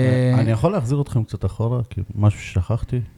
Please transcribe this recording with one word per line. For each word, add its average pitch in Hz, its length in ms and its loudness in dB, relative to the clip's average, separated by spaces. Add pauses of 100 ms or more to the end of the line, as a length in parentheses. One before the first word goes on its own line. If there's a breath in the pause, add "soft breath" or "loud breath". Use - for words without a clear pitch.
(340)
אני 113 180 4
יכול 113 200 2
להחזיר 143 300 0
אתכם 120 220 0
קצת - 220 -6
אחורה, 117 340 -2 (100)
כי - 120 -6 (140)
משהו 104 240 2
ששכחתי. - 600 -2 (180)